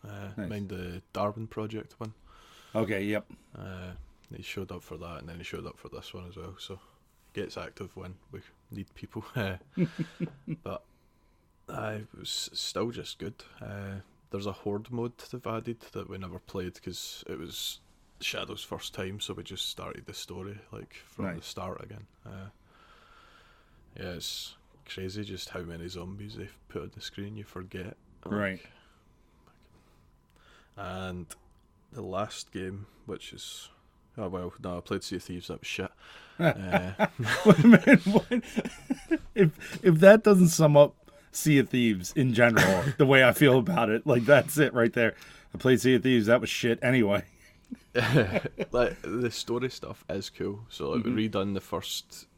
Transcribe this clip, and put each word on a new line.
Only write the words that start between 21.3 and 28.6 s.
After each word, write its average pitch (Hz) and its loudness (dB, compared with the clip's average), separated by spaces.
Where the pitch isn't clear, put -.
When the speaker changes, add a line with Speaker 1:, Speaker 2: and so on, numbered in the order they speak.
Speaker 2:
Nice. 82 -14
Speaker 1:
start - -12
again. 107 -18
Uh, 98 -16
yeah, 90 -12
it's - -12
crazy 95 -10
just 98 -14
how 92 -10
many 85 -12
zombies 98 -14
they've 95 -16
put - -10
on 98 -16
the - -18
screen 101 -12
you 104 -14
forget. 92 -14
Like, - -6
Speaker 2:
Right. 104 -4